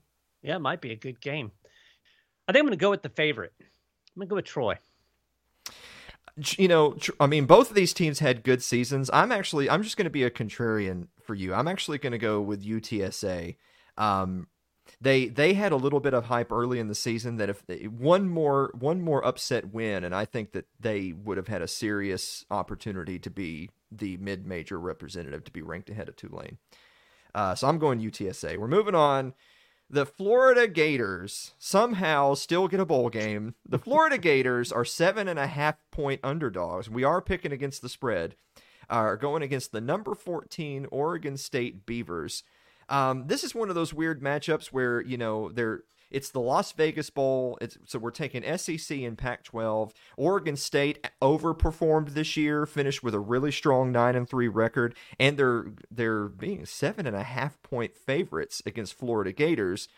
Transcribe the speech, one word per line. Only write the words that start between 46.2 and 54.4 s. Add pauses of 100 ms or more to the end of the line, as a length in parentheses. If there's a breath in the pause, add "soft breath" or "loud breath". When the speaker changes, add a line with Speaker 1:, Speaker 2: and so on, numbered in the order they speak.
Speaker 2:
the
Las
Vegas
Bowl.
It's,
so
we're
taking
S
E
C
and
Pac-twelve. (220 soft breath)
Oregon
State (140)
overperformed
this
year,
finished
with
a
really
strong
nine
and
three